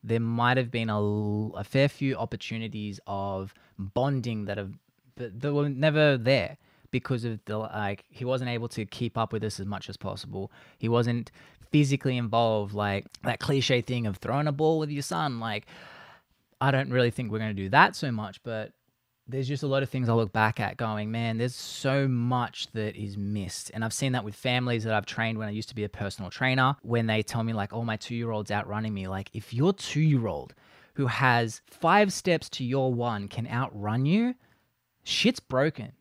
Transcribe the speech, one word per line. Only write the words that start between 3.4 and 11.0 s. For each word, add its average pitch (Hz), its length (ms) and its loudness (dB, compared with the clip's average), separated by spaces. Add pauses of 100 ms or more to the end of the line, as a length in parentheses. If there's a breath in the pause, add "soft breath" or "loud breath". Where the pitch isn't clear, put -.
bonding 117 640 -2
that 101 140 -4
have, 98 140 -8 (440)
that, 117 240 -12
that 143 120 -2
were 147 160 2
never 147 480 4
there 120 400 2 (340 soft breath)
because 123 340 0
of 113 200 -4
the, 107 140 -4
like, 104 500 -4
he - 160 -12
wasn't 127 260 0
able 117 180 -4
to 107 180 -6
keep 117 320 -4
up 110 140 0
with 110 120 -2
us 104 160 -4
as 98 60 -6
much 101 220 -8
as - 80 -10
possible. 95 540 -8 (280 loud breath)
He 113 100 -2
wasn't 117 420 2 (400 loud breath)